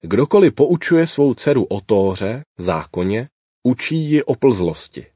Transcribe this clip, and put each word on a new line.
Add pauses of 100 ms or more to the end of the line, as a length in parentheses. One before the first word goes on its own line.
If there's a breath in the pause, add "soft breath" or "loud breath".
„Kdokoliv
poučuje
svou
dceru
o
Tóře, (160)
zákoně, (340)
učí
ji
oplzlosti.“